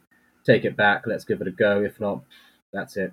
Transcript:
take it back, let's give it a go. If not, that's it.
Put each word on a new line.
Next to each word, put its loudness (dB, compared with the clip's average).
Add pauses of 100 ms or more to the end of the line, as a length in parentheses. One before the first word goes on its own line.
(440)
take 4
it -4
back, 0
let's -4
give -2
it -6
a -6
go. 2
If -6
not, -4 (500)
that's -10
it. -4